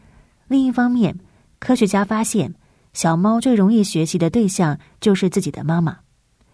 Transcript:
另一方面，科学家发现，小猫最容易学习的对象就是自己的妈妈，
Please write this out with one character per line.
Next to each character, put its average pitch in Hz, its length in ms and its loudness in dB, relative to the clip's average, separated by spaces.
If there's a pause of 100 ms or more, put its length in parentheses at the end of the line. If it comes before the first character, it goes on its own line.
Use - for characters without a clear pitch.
(480)
另 269 180 0
一 262 60 0
方 247 200 0
面， 226 280 0 (400)
科 - 160 0
学 226 120 2
家 196 180 0
发 220 180 -2
现， 175 320 -2 (380)
小 165 240 0
猫 214 240 2
最 254 140 2
容 202 180 4
易 226 100 4
学 175 220 -2
习 165 140 -4
的 165 100 0
对 220 180 0
象 170 320 -2 (220)
就 202 140 2
是 185 160 0
自 196 100 0
己 156 100 -6
的 - 140 -12
妈 165 160 0
妈， 160 180 -2 (560)